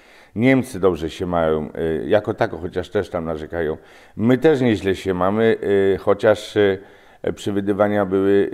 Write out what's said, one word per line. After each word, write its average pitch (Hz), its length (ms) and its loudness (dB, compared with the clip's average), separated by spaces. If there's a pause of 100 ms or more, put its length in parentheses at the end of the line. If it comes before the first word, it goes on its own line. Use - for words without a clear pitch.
(360)
Niemcy 123 440 0
dobrze 82 300 0
się 95 160 -8
mają, 80 480 0
e, 80 340 -4
jako 104 260 0
tako, 95 240 -4
chociaż 85 320 -8
też 98 200 -4
tam 82 160 -6
narzekają. 78 520 -6 (400)
My 120 200 2
też 143 240 4
nieźle 95 340 2
się 95 180 -4
mamy, 104 440 2 (360)
e, 92 40 -2
chociaż, 104 600 0
e, - 760 -2
przewidywania 101 720 0
były 98 480 2